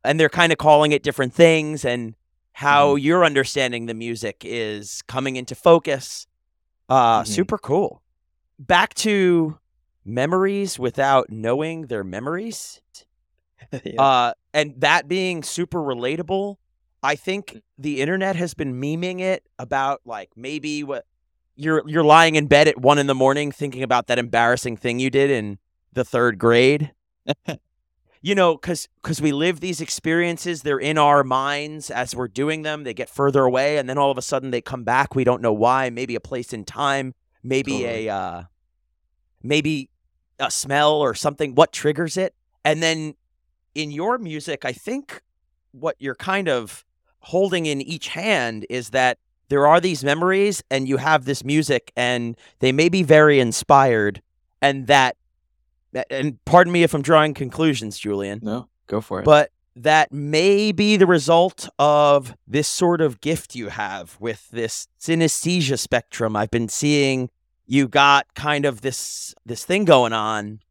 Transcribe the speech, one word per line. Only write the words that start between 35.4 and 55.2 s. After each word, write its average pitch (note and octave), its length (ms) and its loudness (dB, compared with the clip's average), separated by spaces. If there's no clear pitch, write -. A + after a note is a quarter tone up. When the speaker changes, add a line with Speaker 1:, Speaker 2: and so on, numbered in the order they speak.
Speaker 1:
know A2+ 120 0
why. B2 380 2
Maybe A#2+ 260 -8
a - 40 -6
place B2 320 -10
in G#2+ 120 -10
time, C#3 500 -4
maybe C3+ 280 -2
Speaker 2:
Totally. A2+ 260 -6
Speaker 1:
a, G#2 60 -4
uh, F2 280 -8
maybe D3 480 -2
a C#3 100 -4
smell D3 440 2
or C#3 200 0
something, C#3+ 400 -4
what D#3 180 4
triggers D3+ 440 -4
it. F#3 180 -4
And D#3 180 0
then D#3 320 -2
in D3 160 -8
your G#3 260 -4
music, D#3 460 -10
I B2+ 80 -6
think - 500 -10
what C#3 300 -6
you're C3 160 -8
kind F#3+ 320 -4
of A#2+ 360 -4
holding F3+ 460 0
in C#3 140 -2
each D3+ 280 -10
hand B2+ 600 -4
is A#2 220 -8
that B2+ 280 0
there C#3+ 180 2
are E3+ 140 6
these E3 220 -2
memories F3+ 580 0
and C3+ 160 -2
you C3+ 80 0
have C#3+ 280 0
this C#3 200 -6
music C#3+ 520 0
and A#2+ 400 -2
they C3 140 4
may D#3 160 4
be F3+ 160 2
very D3+ 340 8
inspired, A#2 840 4
and C3+ 280 0
that, C3+ 280 4